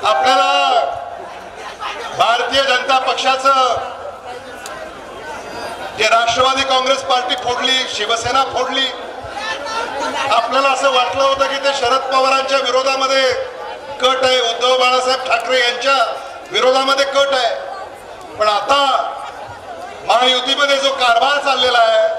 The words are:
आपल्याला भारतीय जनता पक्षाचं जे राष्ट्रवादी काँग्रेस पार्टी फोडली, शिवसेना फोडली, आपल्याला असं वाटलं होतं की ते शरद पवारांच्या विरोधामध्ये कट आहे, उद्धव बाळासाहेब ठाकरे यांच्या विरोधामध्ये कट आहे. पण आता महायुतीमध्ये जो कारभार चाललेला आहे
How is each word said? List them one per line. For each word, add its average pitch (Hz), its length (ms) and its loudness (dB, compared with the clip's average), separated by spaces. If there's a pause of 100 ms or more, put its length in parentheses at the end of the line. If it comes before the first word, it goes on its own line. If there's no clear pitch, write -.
आपल्याला 262 440 4 (1700)
भारतीय 240 460 2
जनता 262 340 2 (100)
पक्षाचं 262 480 2 (2500)
जे 214 120 2
राष्ट्रवादी 254 540 4
काँग्रेस 262 460 2
पार्टी 254 340 2
फोडली, 247 340 0 (180)
शिवसेना 233 480 0 (100)
फोडली, 254 340 -2 (1400)
आपल्याला 254 380 2
असं 269 240 2
वाटलं 247 300 2
होतं 269 240 2
की 277 180 -2
ते 277 140 2
शरद 262 220 2 (100)
पवारांच्या 269 460 2
विरोधामध्ये 262 760 2 (680)
कट 254 220 2
आहे, 254 160 4
उद्धव 240 380 0
बाळासाहेब 254 500 2
ठाकरे 247 320 0
यांच्या 262 360 2 (560)
विरोधामध्ये 277 540 2
कट 277 280 2
आहे. 240 200 0 (840)
पण 214 80 2
आता 269 340 2 (1300)
महायुतीमध्ये 254 680 2
जो 277 180 2
कारभार 247 480 4
चाललेला 254 360 2
आहे 226 220 6 (180)